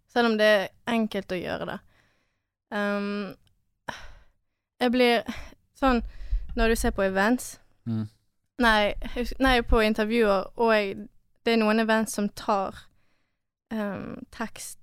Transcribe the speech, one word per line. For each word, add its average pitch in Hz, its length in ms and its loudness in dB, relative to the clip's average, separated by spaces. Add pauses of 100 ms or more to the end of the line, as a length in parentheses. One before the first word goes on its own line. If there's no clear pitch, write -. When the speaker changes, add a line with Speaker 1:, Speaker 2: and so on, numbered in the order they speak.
Speaker 1:
Selv 240 240 2
om 214 60 0
det 214 100 6
er 202 220 4 (180)
enkelt 220 440 -2
å 185 60 -2
gjøre 165 300 -6
det. 180 100 -8 (960)
Ehm, 202 640 -4 (1500)
jeg 247 100 2
blir 240 320 4 (540)
sånn, 254 220 2 (560)
når 226 140 4
du 226 60 2
ser 233 160 0
på 202 140 -2
events, 196 540 0 (260)
Speaker 2:
Mm. 110 220 -4 (520)
Speaker 1:
nei, 214 340 4 (200)
hus-, 240 260 -4
nei, 254 220 4
på 240 240 4
intervjuer, 214 720 2
og 226 160 4
jeg, 208 220 0 (500)
det 233 80 2
er 233 40 4
noen 214 220 4
events 220 340 0
som 202 160 -2
tar, - 440 -2 (960)
ehm, 208 600 -8
tekst, - 520 -12